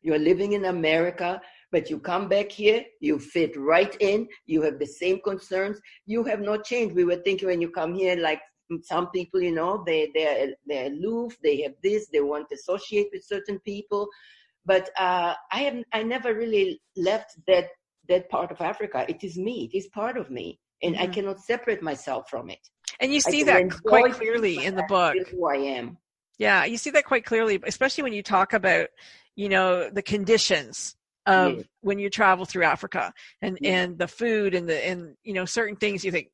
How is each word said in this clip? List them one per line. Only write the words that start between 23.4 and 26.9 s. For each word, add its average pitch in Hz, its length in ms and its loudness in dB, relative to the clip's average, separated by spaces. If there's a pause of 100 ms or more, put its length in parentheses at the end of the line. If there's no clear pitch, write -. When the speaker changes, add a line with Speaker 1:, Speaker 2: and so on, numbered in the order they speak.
Speaker 1:
can 185 240 6
Speaker 2:
that - 160 -8
quite 226 220 8
Speaker 1:
enjoy 247 120 0
Speaker 2:
clearly 220 380 0
Speaker 1:
things, 143 120 -4
Speaker 2:
in 190 80 -4
the 185 120 -2
Speaker 1:
but 202 60 0 (220)
I - 20 2
Speaker 2:
book. 123 100 -4
Speaker 1:
feel 185 100 -10
who 170 100 -2
I 143 80 0 (220)
am. 120 200 -10 (400)
Speaker 2:
Yeah, 202 260 4
you 233 140 -2
see 294 120 -6